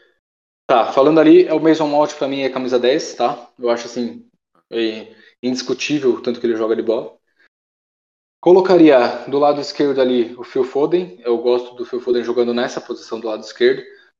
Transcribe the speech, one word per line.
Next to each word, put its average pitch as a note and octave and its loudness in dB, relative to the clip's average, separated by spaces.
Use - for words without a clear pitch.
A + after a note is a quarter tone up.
Tá, A2+ 2
falando D3+ 4
ali, E3 8
é D#3 -4
o D#3 0
Mason D#3 2
Mount D3 0
pra C#3 -6
mim C#3 -6
é C3 -2
camisa B2+ -2
dez, C3 0
tá? C#3+ -4
Eu B2 -4
acho, A#2 -4
assim, - -10
é A2 -6
indiscutível B2+ -4
o G#2+ -10
tanto A#2+ -6
que A#2+ -2
ele A2+ -2
joga A2 -2
de A#2+ -4
bola. A2+ -6
Colocaria D#3+ 4
do C#3 -2
lado D3 2
esquerdo C#3 -2
ali B2 0
o A#2+ -18
Phil G3 -2
Foden. F3 -2
Eu A#2+ -2
gosto B2 -2
do B2 -12
Phil A#2+ -8
Foden A#2+ -2
jogando A#2+ -2
nessa B2+ -6
posição - -12
do A2+ -10
lado A2 -8
esquerdo, B2+ -2